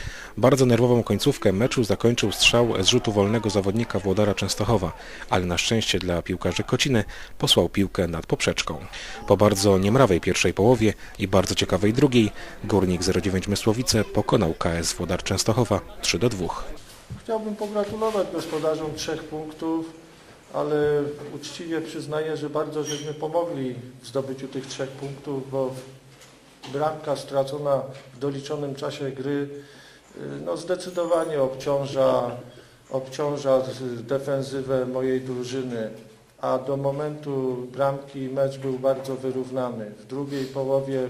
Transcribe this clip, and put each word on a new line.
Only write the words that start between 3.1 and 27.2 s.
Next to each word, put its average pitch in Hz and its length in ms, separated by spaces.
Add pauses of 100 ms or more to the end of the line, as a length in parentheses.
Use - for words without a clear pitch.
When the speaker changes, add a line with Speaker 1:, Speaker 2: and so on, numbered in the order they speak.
Speaker 1:
wolnego 107 380
zawodnika 98 500
Włodara 98 340
Częstochowa, 95 640 (320)
ale 92 160
na 87 120
szczęście 107 420
dla 87 220
piłkarzy 92 420
Kociny 127 400 (340)
posłał 104 320
piłkę 92 380
nad 82 180
poprzeczką. - 520 (500)
Po 98 100
bardzo 101 400
niemrawej 101 440
pierwszej 90 320
połowie 110 400 (260)
i 98 80
bardzo 98 280
ciekawej 98 380
drugiej 123 380 (320)
Górnik 92 400
Zero 92 180
dziewięć 92 260
Mysłowice 110 560
pokonał 104 500
K - 200
S 82 200
Włodar 90 300
Częstochowa 104 580 (200)
trzy - 180
do 120 100
dwóch. 90 340 (600)
Speaker 2:
Chciałbym 214 320
pogratulować 208 800
gospodarzom 156 600
trzech 160 280
punktów, 160 800 (500)
ale 147 500 (320)
uczciwie 165 460
przyznaję, 156 560
że 143 120
bardzo 147 340
żeśmy 147 300
pomogli 151 600 (260)
w - 60
zdobyciu 135 400
tych 131 200
trzech 135 220
punktów, 139 640
bo 131 240 (1000)
bramka 151 420
stracona 139 640 (320)